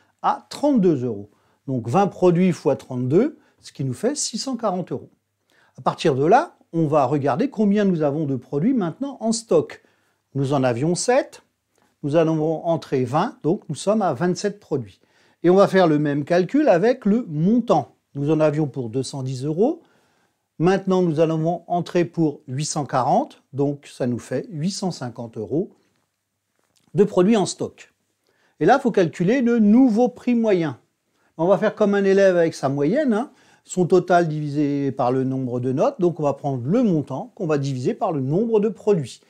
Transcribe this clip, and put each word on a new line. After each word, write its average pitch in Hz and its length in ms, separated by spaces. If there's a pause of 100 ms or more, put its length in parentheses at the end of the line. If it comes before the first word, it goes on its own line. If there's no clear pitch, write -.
(220)
à 190 260
trente-deux 185 560
euros. 101 240 (380)
Donc 123 220
vingt 185 180
produits 180 460
fois 135 240
trente-deux, 135 600 (220)
ce - 140
qui - 100
nous 131 120
fait 254 200
six - 240
cent 262 180
quarante 180 360
euros. - 180 (680)
À - 40
partir 156 340
de 135 100
là, 254 320 (160)
on 165 140
va 143 180
regarder 143 460
combien 208 340
nous 175 180
avons 147 240
de 135 100
produits 147 380
maintenant 247 440
en 220 140
stock. - 500 (540)
Nous 135 160
en 135 100
avions 131 320
sept, - 480 (640)
nous 143 100
en 165 60
avons 160 440
entré 156 400
vingt, 156 380
donc 165 260
nous - 60
sommes 208 280
à 165 120
vingt-sept 180 460
produits. 120 400 (420)
Et 170 80
on 185 60
va 196 100
faire 180 220
le 147 100
même 147 260
calcul 185 440
avec 220 360
le 220 240
montant. 175 680 (180)
Nous 143 160
en 156 80
avions 151 300
pour 123 200
deux 127 140
cent 135 220
dix 131 200
euros. 208 380 (760)
Maintenant, 185 440
nous 165 180
en 160 80
avons 160 380
entré 175 400
pour 160 420
huit 135 160
cent 147 220
quarante, 147 560 (100)
donc 143 400
ça 135 140
nous 123 120
fait - 320
huit 165 200
cent 190 200
cinquante 117 460
euros 117 400 (1160)
de 185 100
produits 196 320
en 185 80
stock. - 480 (640)
Et 151 60
là, 240 140
il - 20
faut 240 100
calculer 190 520
le 233 160
nouveau 226 500
prix - 260
moyen. 185 440 (580)
On 160 100
va 185 120
faire 208 160
comme 202 200
un 196 100
élève 196 340
avec 165 160
sa - 160
moyenne, 196 420
hein, 247 200 (320)
son 180 200
total 175 440
divisé 143 640
par 127 200
le 131 120
nombre 131 360
de 127 120
notes. 190 280
Donc, 175 200
on - 20
va 143 100
prendre 131 340
le 220 160
montant 165 520
qu'on 190 120
va 151 120
diviser 139 340
par 214 200
le 143 100
nombre 208 360
de 214 120
produits, 180 600